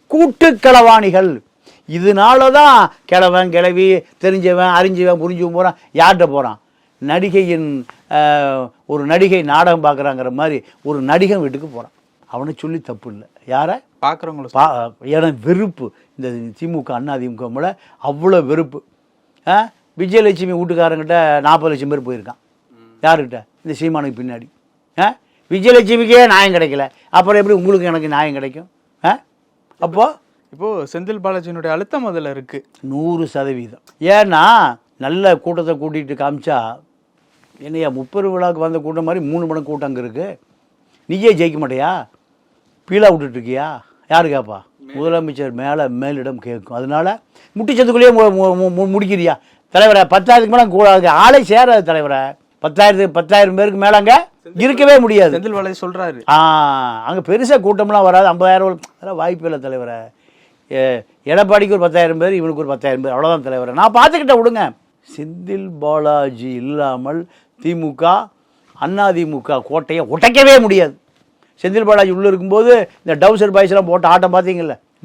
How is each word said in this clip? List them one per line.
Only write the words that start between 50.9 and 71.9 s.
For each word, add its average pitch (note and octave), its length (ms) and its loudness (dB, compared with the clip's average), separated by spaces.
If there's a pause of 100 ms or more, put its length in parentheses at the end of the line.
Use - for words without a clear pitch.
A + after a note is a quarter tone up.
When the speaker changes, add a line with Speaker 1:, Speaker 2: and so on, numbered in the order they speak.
Speaker 1:
ஆளே A3+ 320 6
சேராது A3+ 400 4
தலைவரை. D3+ 360 -2 (440)
பத்தாயிரத்து, G3 460 2
பத்தாயிரம் F#3 480 2
பேருக்கு G3 240 -2
மேல G#3 180 4
அங்க A#3+ 320 4 (140)
Speaker 2:
செந்தில் F3 180 -12
Speaker 1:
இருக்கவே C#4 380 6
முடியாது. G3+ 400 4
Speaker 2:
செந்தில் G#3 140 -8
பாலாஜி F#3+ 320 -8
சொல்றாரு. F3+ 440 -10
Speaker 1:
ஆ, C#3+ 720 2
அங்க E3 300 -6
பெருசா B3 280 2
கூட்டம்லாம் G3+ 420 0
வராது. F#3 240 4
ஐம்பதாயிரம் F#3 500 2 (180)
அதெல்லாம் F#3 200 -14
வாய்ப்பே E3 300 -6
இல்ல D#3+ 120 -6
தலைவரை. B2+ 380 -12 (760)
ஏ, C3 340 -4 (200)
எடப்பாடிக்கு G3+ 460 2
ஒரு G3+ 80 0
பத்தாயிரம் E3+ 380 0
பேர், F3+ 160 -2
இவனுக்கு D#3+ 260 -4
ஒரு D3 100 -8
பத்தாயிரம் C3 340 -6
பேர், C3+ 80 -6
அவ்வளவுதான் D3+ 320 -2
தலைவரை. B2+ 300 -8
நான் G3+ 200 2
பார்த்துக்கிட்ட D4 360 2
விடுங்க. A3+ 460 0 (420)
செந்தில் F3+ 520 -12 (100)
பாலாஜி D3 720 -2
இல்லாமல் C3+ 800 -8 (340)
தி E3+ 140 -6
மு D#3 200 -8
க, F3+ 320 -2 (460)
அண்ணா G3 380 -2
தி E3 140 -6
மு D3+ 160 -10
க C3+ 200 -6
கோட்டையை D#3 440 -6
உடைக்கவே B3+ 540 4
முடியாது. G3 380 2 (640)
செந்தில் G3+ 240 -2
பாலாஜி G3+ 240 4